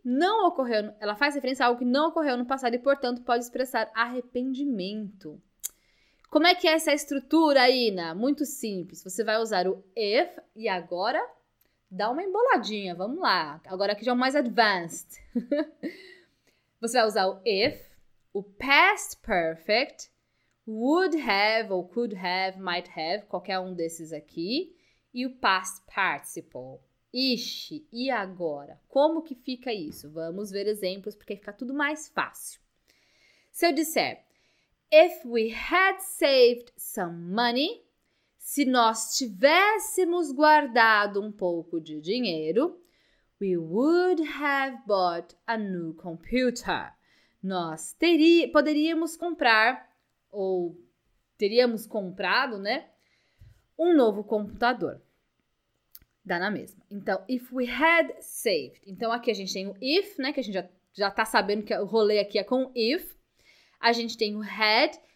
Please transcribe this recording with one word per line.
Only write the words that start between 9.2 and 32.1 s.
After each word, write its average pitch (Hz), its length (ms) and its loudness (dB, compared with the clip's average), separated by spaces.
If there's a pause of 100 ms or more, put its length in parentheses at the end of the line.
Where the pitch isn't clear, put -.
vai 214 160 0
usar 208 300 0
o 190 160 -4 (100)
if 233 440 0 (180)
e 220 140 -6
agora 185 520 -2 (680)
dá 202 200 -4
uma 285 140 -4
emboladinha. 247 720 0
Vamos 220 240 -6
lá. 170 460 -2
Agora 196 260 -2
aqui 208 140 -6
já 247 60 0
é - 20 2
o 247 40 0
mais 254 160 0
advanced. 214 880 0 (140)
<laughs> - 1400 -8
Você 233 180 -2
vai 226 80 6
usar 202 220 2
o 190 180 -4
if, 226 400 0 (460)
o 202 100 -6
past 302 760 2
perfect, 196 920 -2 (560)
would 294 520 0
have 220 520 0
ou 180 160 -4
could 233 300 -4
have, 185 420 -4
might 180 400 -6
have, 175 280 -4
qualquer 185 340 -6
um 185 140 -8
desses 165 400 -8
aqui, 190 600 -6 (400)
e 247 120 -6
o 262 100 -8
past - 460 -2 (120)
participle. 143 840 -6 (340)
Ixi, 247 800 -6
e 247 180 -6
agora? 170 800 -8
Como 311 340 2
que 277 140 -16
fica 247 380 -8
isso? 156 380 -10
Vamos 170 380 -8
ver 196 160 -6
exemplos, 202 480 -4
porque - 220 -12
fica 202 160 -14
tudo 247 220 -10
mais 302 340 -4
fácil. - 540 -8 (880)